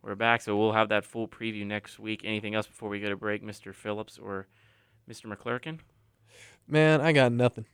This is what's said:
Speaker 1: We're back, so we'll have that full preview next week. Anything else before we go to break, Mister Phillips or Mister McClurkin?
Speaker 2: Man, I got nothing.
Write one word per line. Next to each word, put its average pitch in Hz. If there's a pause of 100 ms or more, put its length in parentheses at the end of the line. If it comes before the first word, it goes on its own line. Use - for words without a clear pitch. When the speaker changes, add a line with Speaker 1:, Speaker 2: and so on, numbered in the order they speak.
Speaker 1:
We're 101
back, 117
so 104
we'll 107
have 110
that 107
full 113
preview 107
next 104
week. 107
Anything 107
else 107
before -
we 101
go 104
to 101
break, 104
Mister 101
Phillips 107
or 98 (600)
Mister 110
McClurkin? 123 (880)
Speaker 2:
Man, 156
I 156
got 131
nothing. 120